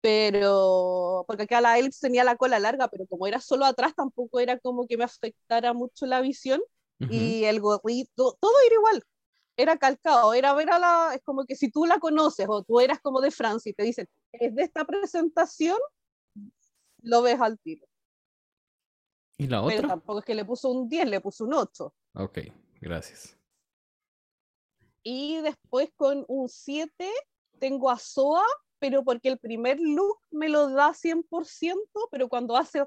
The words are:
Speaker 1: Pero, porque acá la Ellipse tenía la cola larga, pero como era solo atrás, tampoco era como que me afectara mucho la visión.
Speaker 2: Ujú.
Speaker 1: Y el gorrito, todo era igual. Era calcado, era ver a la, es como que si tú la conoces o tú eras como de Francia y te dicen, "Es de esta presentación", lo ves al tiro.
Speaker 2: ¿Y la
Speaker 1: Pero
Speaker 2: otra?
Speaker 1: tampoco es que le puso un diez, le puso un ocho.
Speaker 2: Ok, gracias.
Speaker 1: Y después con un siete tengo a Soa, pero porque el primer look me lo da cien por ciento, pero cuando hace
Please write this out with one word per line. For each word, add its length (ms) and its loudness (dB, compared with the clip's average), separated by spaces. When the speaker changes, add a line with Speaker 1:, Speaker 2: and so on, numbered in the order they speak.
Speaker 1:
Pero, 1300 2
porque 180 -6
acá 160 2
la 180 6
Ellipse 280 -2
tenía 180 4
la 120 4
cola 220 2
larga, 300 0
pero 180 -10
como 200 -6
era 140 -4
solo 240 0
atrás, 300 0
tampoco 460 -6
era 180 -2
como 280 -6
que 120 -4
me 60 0
afectara 680 -4
mucho 340 -6
la 140 0
visión. 400 -2
Speaker 2:
Ujú. 120 -6
Speaker 1:
Y 320 0
el 160 2
gorrito, 800 -2
todo 120 4
era 80 6
igual. 280 4
Era 220 2
calcado, 560 2
era 180 4
ver 180 0
a 80 4
la, 360 2
es 80 -10
como 240 -4
que 100 -8
si 140 -2
tú 160 0
la 140 4
conoces 480 0
o 160 -2
tú 160 4
eras 200 2
como 200 -2
de 100 2
Francia 400 -4
y 20 -10
te 120 -4
dicen, 240 -6
"Es 220 -4
de 100 -2
esta 200 -6
presentación", 920 -2
lo 200 4
ves 180 2
al 200 0
tiro. 260 -14
Speaker 2:
¿Y 80 -4
la 180 -2
Speaker 1:
Pero 140 0
Speaker 2:
otra? 100 -2
Speaker 1:
tampoco 300 -6
es 60 -12
que 100 -6
le 100 -6
puso 260 -4
un 180 -4
diez, 200 -2
le 120 -2
puso 240 -10
un 100 -4
ocho. 400 -4
Speaker 2:
Ok, 260 -8
gracias. 580 -14
Speaker 1:
Y 360 -6
después 560 -4
con 300 0
un 220 -4
siete 600 -10
tengo 300 -2
a 80 -2
Soa, 460 0
pero 240 0
porque 240 -2
el 100 -2
primer 400 -4
look 400 0
me 160 -4
lo 200 2
da 260 2
cien 280 -4
por 240 -8
ciento, 640 -8
pero 180 -4
cuando 280 -2
hace 300 -2